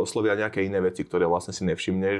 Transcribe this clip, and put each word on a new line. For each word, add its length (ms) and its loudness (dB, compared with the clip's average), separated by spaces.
oslovia 320 0
nejaké 280 -2
iné 180 0
veci, 240 0
ktoré 200 0
vlastne 280 0
si 120 -6
nevšimneš 560 0